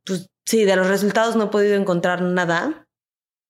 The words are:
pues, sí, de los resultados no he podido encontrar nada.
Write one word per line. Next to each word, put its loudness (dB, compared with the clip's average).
pues, -8
sí, 2
de 4
los 2
resultados 0
no 2
he -2
podido 2
encontrar -2
nada. -2